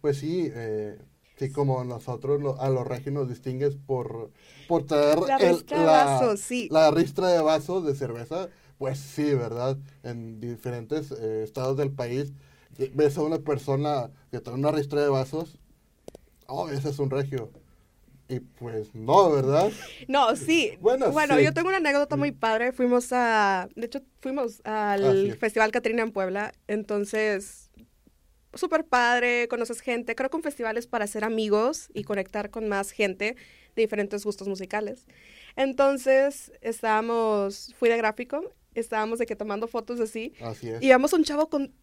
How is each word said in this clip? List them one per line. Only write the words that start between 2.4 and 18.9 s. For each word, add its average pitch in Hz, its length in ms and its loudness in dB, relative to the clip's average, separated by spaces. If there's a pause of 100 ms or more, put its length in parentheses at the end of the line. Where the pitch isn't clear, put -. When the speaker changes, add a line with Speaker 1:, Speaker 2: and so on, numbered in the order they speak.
Speaker 1:
lo, 139 200 -4
a 135 100 0
los 127 160 0
regios 139 280 -6
nos 139 140 -2
distingues 131 480 -2
por, 120 540 -6 (380)
por 165 180 2
traer 147 320 4
Speaker 2:
La 180 200 2
Speaker 1:
el, 131 180 6
Speaker 2:
ristra - 240 -2
de 330 60 6
Speaker 1:
la, 156 180 8
Speaker 2:
vasos, 226 360 2
sí. 247 300 -4
Speaker 1:
la 156 220 8
ristra 170 360 2
de 170 140 6
vasos 156 420 2
de 143 120 0
cerveza, 139 520 -6 (300)
pues 135 200 -4
sí, 147 360 0
¿verdad? 120 420 -2 (280)
En 113 360 -10
diferentes, 120 680 -8
eh, 110 320 -4
estados 127 340 -4
del 139 140 -2
país, 135 420 -6 (460)
eh, 131 160 -4
ves 147 240 2
a 151 40 0
una 160 180 0
persona 139 680 -2 (200)
que 120 100 -8
trae 120 160 -12
una 143 140 2
ristra 147 300 0
de 147 80 4
vasos, 135 500 -2 (880)
"Oh, 175 240 -4
ese 139 200 -4
es 139 100 -8
un 135 100 0
regio". 135 400 -4 (760)
Y 127 120 -6
pues 110 540 -10